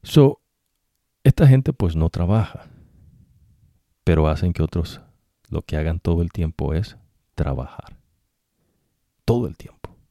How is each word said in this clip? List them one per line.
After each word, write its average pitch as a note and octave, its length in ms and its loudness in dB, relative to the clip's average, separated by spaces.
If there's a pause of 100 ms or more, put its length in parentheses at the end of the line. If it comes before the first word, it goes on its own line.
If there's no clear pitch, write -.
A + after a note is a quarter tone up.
So, C#3+ 380 4 (800)
esta C#3+ 240 4
gente, C3 260 4
pues, F2 220 -2
no D#2+ 140 0
trabaja, F#2+ 580 -2 (1400)
pero D#2 240 2
hacen E2+ 240 -2
que F2 100 -2
otros - 380 -4 (520)
lo D#2+ 100 -6
que - 140 -8
hagan D#2+ 240 -2
todo E2+ 220 0
el E2 100 -4
tiempo D#2+ 400 -4
es E2 240 -4 (380)
trabajar. - 640 -8 (1300)
Todo A#2 220 0
el - 100 -12
tiempo. - 400 -20 (140)